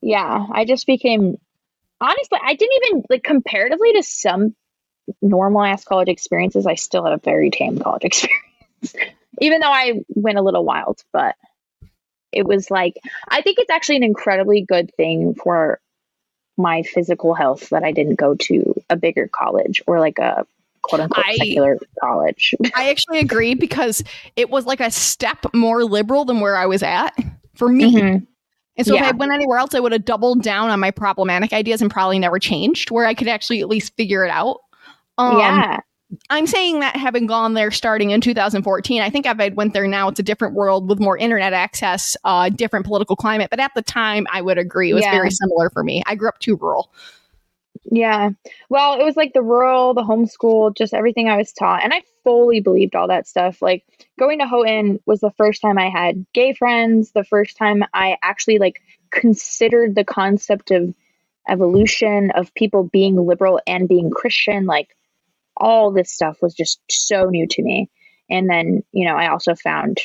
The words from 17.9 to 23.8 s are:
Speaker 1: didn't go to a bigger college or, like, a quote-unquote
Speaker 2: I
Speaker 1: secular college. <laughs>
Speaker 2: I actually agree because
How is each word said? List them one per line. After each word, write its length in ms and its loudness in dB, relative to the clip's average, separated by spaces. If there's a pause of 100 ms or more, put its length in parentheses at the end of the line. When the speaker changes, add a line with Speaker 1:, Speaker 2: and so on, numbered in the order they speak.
Speaker 1:
didn't 240 0
go 200 2
to 400 0 (140)
a 60 2
bigger 320 -2
college 600 -2
or, 120 2
like, 200 0
a 260 -2 (380)
quote-unquote 440 -2
Speaker 2:
I 80 -2
Speaker 1:
secular 420 0 (240)
college. 520 -2 (120)
<laughs> 100 -4
Speaker 2:
I 140 0
actually 300 -2
agree 360 0
because 480 -2 (320)